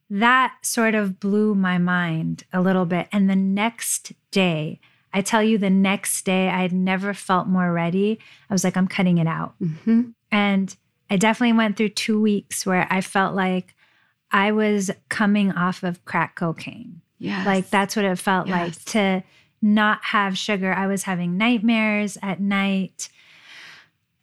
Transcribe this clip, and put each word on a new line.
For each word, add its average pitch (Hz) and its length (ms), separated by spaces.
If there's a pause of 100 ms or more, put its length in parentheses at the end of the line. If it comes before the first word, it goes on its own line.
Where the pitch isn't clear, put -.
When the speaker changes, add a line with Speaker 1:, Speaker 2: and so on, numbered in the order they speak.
Speaker 1:
that 240 540
sort 220 320
of 196 240
blew 208 360
my 185 220
mind 170 680 (100)
a 185 80
little 185 240
bit. 170 260
And 196 180
the 196 60
next 196 760 (200)
day, 160 480 (340)
I 196 80
tell 214 220
you, 220 140
the 196 120
next 196 540
day, 185 260
I 185 120
had 180 120
never 190 400
felt 185 340
more 180 240
ready. 180 480 (300)
I - 40
was 180 100
like, 185 140
"I'm 185 100
cutting 180 300
it 160 100
out." 160 340
Speaker 2:
Mm-hmm. 202 400 (300)
Speaker 1:
And 202 440 (340)
I 208 80
definitely 220 400
went 214 200
through 214 120
two 214 300
weeks 208 460
where 185 240
I 190 120
felt 185 340
like 185 400 (560)
I 202 200
was 208 380 (200)
coming 202 420
off 180 320
of 175 220
crack - 300
cocaine. - 680 (180)
Speaker 2:
Yes. 190 260
Speaker 1:
Like, 190 240
that's 196 260
what 208 100
it 185 120
felt 185 300
like 175 260
Speaker 2:
Yes. - 120
Speaker 1:
to 196 380 (380)
not 214 440
have 196 320
sugar. 190 360
I 190 140
was 196 160
having 175 340
nightmares 220 840
at 196 180
night. 196 680 (1120)